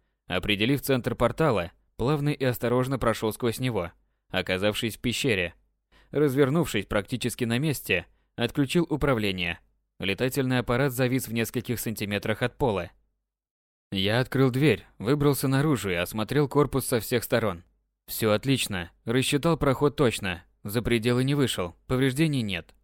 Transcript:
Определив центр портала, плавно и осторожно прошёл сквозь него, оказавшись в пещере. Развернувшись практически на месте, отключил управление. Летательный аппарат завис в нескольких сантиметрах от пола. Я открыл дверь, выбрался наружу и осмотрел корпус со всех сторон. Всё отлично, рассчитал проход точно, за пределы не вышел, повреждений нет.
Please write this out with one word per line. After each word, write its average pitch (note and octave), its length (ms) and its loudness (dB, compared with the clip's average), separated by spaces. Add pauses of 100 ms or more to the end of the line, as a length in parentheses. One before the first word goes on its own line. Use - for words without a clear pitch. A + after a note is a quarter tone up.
(280)
Определив G#2 540 0
центр A#2+ 340 0
портала, A#2 560 0 (260)
плавно C#3+ 320 0
и D3 160 -4
осторожно B2 520 0
прошёл A2 360 -2
сквозь A#2 260 -2
него, A2 320 -4 (380)
оказавшись F#2+ 680 -2
в - 60 -20
пещере. G#2 520 0 (580)
Развернувшись C#3 760 2
практически A2 580 -4
на A#2 160 0
месте, B2 460 -2 (320)
отключил C#3 520 0
управление. G#2 680 0 (420)
Летательный B2+ 560 0
аппарат B2 360 0
завис B2+ 340 0
в A2+ 40 -12
нескольких A#2 480 -2
сантиметрах G#2 640 -4
от B2 160 -2
пола. G2 320 0 (1000)
Я G2 280 2
открыл C3 300 2
дверь, B2+ 340 2 (140)
выбрался C#3 500 2
наружу C3+ 440 2
и - 20 -2
осмотрел A2 560 -2
корпус C#3 380 0
со A#2+ 120 0
всех A2+ 240 -2
сторон. G#2+ 400 -2 (440)
Всё A2 240 0
отлично, G#2+ 580 0 (160)
рассчитал C3 520 2
проход C#3 380 2
точно, G#2+ 480 0 (200)
за G2+ 180 -2
пределы A#2+ 420 2
не C#3 120 2
вышел, A2 400 0 (100)
повреждений C3+ 560 2
нет. F#2+ 320 -6 (100)